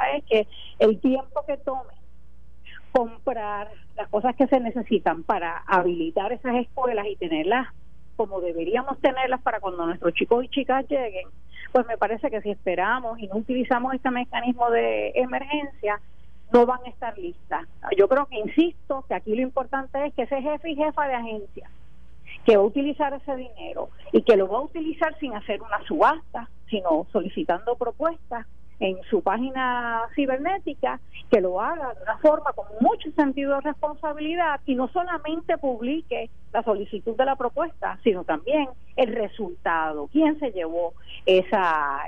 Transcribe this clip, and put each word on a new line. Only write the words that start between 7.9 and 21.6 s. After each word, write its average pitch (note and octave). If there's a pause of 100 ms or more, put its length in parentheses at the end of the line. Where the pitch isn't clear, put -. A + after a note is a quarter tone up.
como G3
deberíamos F3+
tenerlas B3+
para A3
cuando F3+
nuestros E3+
chicos A#3
y C4
chicas C4+
lleguen, G3+ (420)
pues B3
me A3+
parece A3
que G#3+
si G#3
esperamos A3
y A3
no F#3+
utilizamos B3
este C4
mecanismo A#3+
de A3+
emergencia, B3+ (500)
no A#3+
van B3
a -
estar A3+
listas. F3 (300)
Yo G3
creo C#4
que, B3+
insisto, C#4
que A3
aquí G#3+
lo B3
importante C4+
es C#4+
que B3+
ese C4+
jefe D4+
y C#4+
jefa D4+
de C4
agencia A3 (760)